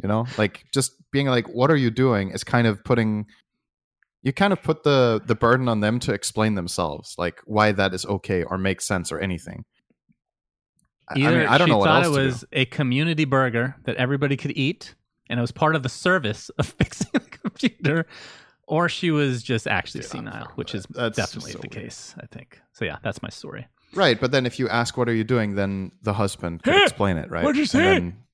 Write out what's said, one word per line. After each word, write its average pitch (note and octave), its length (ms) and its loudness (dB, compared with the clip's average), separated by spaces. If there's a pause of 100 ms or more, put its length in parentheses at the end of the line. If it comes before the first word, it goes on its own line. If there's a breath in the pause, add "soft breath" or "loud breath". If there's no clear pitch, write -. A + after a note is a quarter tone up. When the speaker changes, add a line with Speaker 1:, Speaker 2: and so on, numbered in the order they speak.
Speaker 1:
You F#2+ 80 -4
know, A2 160 0 (140)
like, - 340 -2
just - 200 0 (180)
being C#3 160 0
like, B2 220 2
"What B2+ 200 2
are D#3+ 60 6
you B2+ 160 2
doing?" A2 400 2
is F#2+ 140 -8
kind A#2+ 220 4
of G#2 180 0
putting, G#2+ 400 0 (960 soft breath)
you C3+ 80 0
kind G3 220 2
of - 100 -2
put D#3 200 -2
the, B2 420 4
the A2 100 2
burden B2 320 4
on A2 140 2
them A2 180 2
to B2 140 -2
explain G#2+ 420 0
themselves, E2+ 640 -4
like, E2+ 280 -4
why G#2+ 280 4
that F#2+ 200 2
is F2+ 120 -6
okay F#2+ 380 -2
or F#2+ 140 -6
makes F#2+ 280 -2
sense F2+ 260 -2
or D#2+ 80 -4
anything. F#2 460 -6 (1400)
I, - 60 -8
I - 20 -2
Speaker 2:
Either C3+ 220 4
Speaker 1:
mean, - 80 2
I B2 100 6
don't E3+ 100 4
Speaker 2:
she - 40 6
Speaker 1:
know - 80 6
what G2 80 4
Speaker 2:
thought - 180 6
Speaker 1:
else D3 100 2
Speaker 2:
it C#3 40 2
Speaker 1:
to C3+ 40 2
do. C3+ 40 2
Speaker 2:
was B2 260 -6
a C3 120 2
community D3+ 600 0
burger C3 580 0
that A#2 140 -4
everybody C#3 400 0
could - 180 -6
eat, - 400 -4 (340)
and A#2+ 80 -4
it B2 40 0
was A#2+ 100 -2
part D#3+ 240 2
of C#3 80 -2
the B2+ 60 -4
service D#3 580 -2 (100)
of - 80 0
<laughs> - 140 -6
fixing - 320 -4
the C#4 80 0
computer, - 880 -4 (600 loud breath)
or E3+ 200 2
she E3+ 240 -2
was C#3 320 0
just A#2 240 -2
actually - 360 -2
Speaker 1:
Dude, - 80 -14
I'm C2 60 -10 (100)
Speaker 2:
senile, G2 160 -12
Speaker 1:
fucking - 120 -18
Speaker 2:
which - 200 -8
is F#2+ 160 -8
Speaker 1:
that's A#2 260 -4
just G2 160 -4
Speaker 2:
definitely - 180 -12
Speaker 1:
so - 80 -12
Speaker 2:
the - 160 -12
Speaker 1:
weird. - 140 -12
Speaker 2:
case, - 320 -18
I - 60 -18
think. - 340 -20 (100)
So - 140 -8
yeah, D2+ 180 -8
that's - 180 -8
my - 80 -12
story. - 380 -16 (260)
Speaker 1:
Right, D#3 280 2
but C3 100 0
then C3+ 140 2
if A#2 120 -6
you B2 120 -2
ask, A#2 260 -2
"What A#2+ 140 0
are A#2 40 0
you A2 120 0
doing?" A2 300 0
then G2 360 -4 (120)
the G#2 100 0
husband F#2 500 -2
could C#4+ 100 2
Speaker 2:
Hey, G4+ 100 6
Speaker 1:
explain G3 340 2
it, - 120 -6
right? - 140 -2
Speaker 2:
what'd C#4+ 140 2
you D4+ 60 2
Speaker 1:
And A#3+ 60 -2
Speaker 2:
say? B3+ 120 2
Speaker 1:
then F4 360 2 (160)